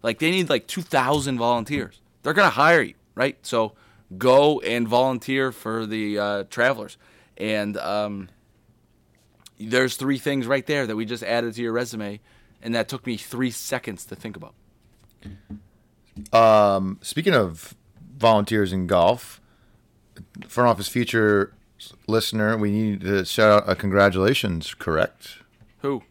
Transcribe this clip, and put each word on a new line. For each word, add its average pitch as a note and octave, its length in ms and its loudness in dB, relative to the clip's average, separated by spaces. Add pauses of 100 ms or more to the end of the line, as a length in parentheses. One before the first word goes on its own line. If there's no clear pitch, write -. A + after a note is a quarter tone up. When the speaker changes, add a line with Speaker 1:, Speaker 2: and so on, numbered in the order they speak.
Speaker 1:
Like, A2+ 160 -4
they D#3+ 120 0
need, F#3 200 0
like, B2+ 160 0
two - 160 -8
thousand C3+ 560 0
volunteers. A#2+ 640 -2 (220)
They're D3+ 120 -4
gonna F#3 160 4
hire D3+ 320 4
you, F2 120 -6 (200)
right? C3 280 -2
So A2 300 -2 (460)
go C3+ 420 6
and A#2 260 -2
volunteer C3 640 0
for A2+ 340 -8
the, G#2 320 -4
uh, G2+ 320 -4
Travelers. A#2+ 480 -2 (400)
And, G#2 400 -4
um, G2+ 500 -6 (1300)
there's B2 380 -2
three C3+ 220 -2
things C3+ 300 -4
right C3+ 180 -2
there D3 200 -2
that G#2+ 100 -6
we A2+ 80 -4
just A2+ 180 -8
added A#2 320 -2
to A#2+ 80 -8
your A2+ 100 -4
resume, A2+ 480 -6 (400)
and A2+ 140 -6
that A2+ 140 -2
took - 180 -10
me A#2 100 -4
three B2+ 360 -4
seconds A2+ 540 -8
to G2+ 100 -16
think G#2+ 200 -14
about. E2 160 -18 (1800)
Speaker 2:
Um, G#2 680 6
speaking E3+ 320 0
of F2+ 400 -2 (440)
volunteers G#2 540 2
in F#2 140 -2
golf, F#2 540 0 (1080)
front B2 200 2
office G2+ 200 0
feature G#2+ 680 0 (540)
listener, A2 480 0
we G#2 160 -2
need G#2 300 -2
to F#2+ 220 0
shout G#2 380 6
out - 80 -6
a F#2 60 2
congratulations, F#2+ 960 0
correct? - 640 -4 (440)
Speaker 1:
Who? C#3 280 -4